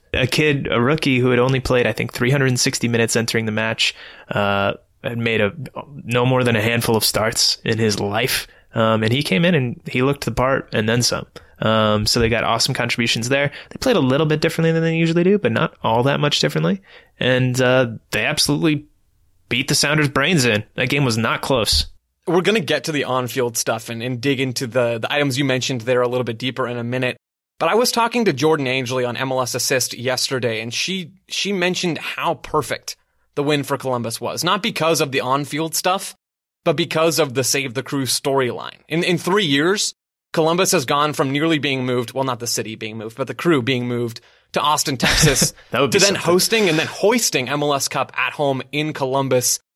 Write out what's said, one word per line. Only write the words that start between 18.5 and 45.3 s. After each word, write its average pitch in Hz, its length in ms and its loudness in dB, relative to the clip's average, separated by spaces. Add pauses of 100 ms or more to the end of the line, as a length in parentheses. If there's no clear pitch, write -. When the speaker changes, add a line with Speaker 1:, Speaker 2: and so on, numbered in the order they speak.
Speaker 1:
beat 120 180 -2
the - 80 0
Sounders' 151 360 2
brains 143 340 2
in. 107 180 2 (120)
That 127 160 -2
game 143 140 2
was 117 140 0
not 131 220 0
close. - 460 0 (400)
Speaker 2:
We're 180 160 2
gonna 208 180 2
get 147 240 -2
to 160 80 -4
the 143 120 0
on-field 123 520 -2
stuff 113 320 -4
and, 117 140 -8
and 127 180 -6
dig 135 200 0
into 131 260 -4
the, 117 320 0
the 110 120 -4
items 143 280 0
you 147 60 0
mentioned 127 380 -2
there 123 200 2
a 123 60 2
little 123 160 -2
bit 113 140 -6
deeper 127 280 -4
in 120 100 -6
a 117 80 -6
minute. 127 320 -4 (420)
But 165 120 2
I 208 60 2
was 233 160 2
talking 233 320 0
to 180 100 2
Jordan 147 320 2
Angeli 127 380 -2
on 120 120 -4
M 135 140 -4
L 131 100 0
S 123 140 -2
Assist 127 420 -2
yesterday, 120 640 -2
and 117 140 -8
she, 185 380 -6 (160)
she 190 240 -4
mentioned 175 460 -2
how 151 360 -4
perfect - 640 -6 (400)
the 143 80 -2
win 143 180 0
for 139 160 -4
Columbus 120 420 -4
was. 117 220 -6
Not 180 180 0
because 165 400 0
of 143 120 -2
the 131 80 -2
on-field 143 540 -2
stuff, 190 420 -2 (480)
but 160 120 0
because 160 440 0
of 139 140 0
the 127 100 0
Save 135 300 -2
the 131 100 -6
Crew 139 220 -4
storyline. 120 800 -2
In, 165 160 -2
in 175 140 0
three 190 280 0
years, 156 480 0 (380)
Columbus 170 400 2
has 160 120 2
gone 147 280 0
from 143 180 0
nearly 151 300 2
being 135 260 -2
moved, 123 260 -2
well, 135 120 -2
not 123 160 -4
the 120 80 -8
city 110 260 -6
being 110 240 -10
moved, 110 180 -10
but 131 120 -4
the 127 60 -8
Crew 151 280 2
being 123 240 0
moved 120 340 -4 (320)
to - 80 0
Austin, 147 360 0
Texas, - 640 2